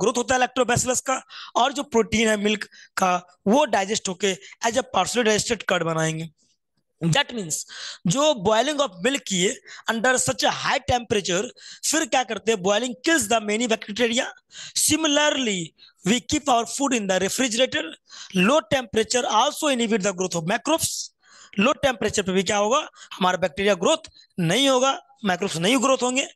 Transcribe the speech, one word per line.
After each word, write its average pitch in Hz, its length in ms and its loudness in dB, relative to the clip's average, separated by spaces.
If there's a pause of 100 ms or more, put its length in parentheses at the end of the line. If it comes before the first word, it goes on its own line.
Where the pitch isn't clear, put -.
growth 226 140 0
होता 247 180 0
है 247 60 4
lactobacillus 240 600 0
का, 262 200 -4 (360)
और 262 160 2
जो 262 120 -4
protein 226 440 2
है 214 80 2
milk 208 280 -2 (320)
का 185 180 2 (320)
वो 262 200 4
digest 202 420 -2
होके 190 260 0 (320)
as 233 120 0
a 247 60 0 (120)
partially 208 300 2
digested 214 380 0
curd 180 200 0
बनाएंगे। 160 440 -2 (720)
That 208 320 2
means 180 240 -6 (480)
जो 277 260 2 (140)
boiling 254 340 2
of 262 240 -2
milk 269 240 0
किए 190 260 0 (360)
under 226 300 2
such 262 240 -2
a 262 100 2
high 254 260 -2 (100)
temperature, 208 540 -2 (400)
फिर 320 220 0
क्या 254 180 2
करते 220 280 -4
हैं, 226 100 0
boiling 208 320 0 (120)
kills 311 220 2
the 226 140 2
many 214 260 -2
bacteria। 226 580 -2 (520)
Similarly, 294 840 2 (440)
we 220 140 2 (140)
keep 302 160 -2
our 233 200 2
food 269 280 0
in 208 100 -2
the 185 140 2
refrigerator। 254 640 0 (540)
Low 220 200 6 (160)
temperature 247 500 0 (100)
also 285 400 2
inhibit 226 320 0
the 196 80 -2
growth 180 260 -4
of 160 100 -4
microbes। 302 420 0 (680)
लो 226 140 4 (100)
टेम्परेचर 220 400 0
पे 185 100 -2
भी 190 100 2
क्या 208 140 -2
होगा, 220 300 2 (280)
हमारा 185 220 0
बैक्टीरिया 196 400 0
ग्रोथ 269 340 0 (280)
नहीं 196 300 2
होगा, 269 300 2 (260)
माइक्रोब्स 185 320 -2
नहीं 196 260 2
ग्रोथ 262 200 2
होंगे। 254 340 -2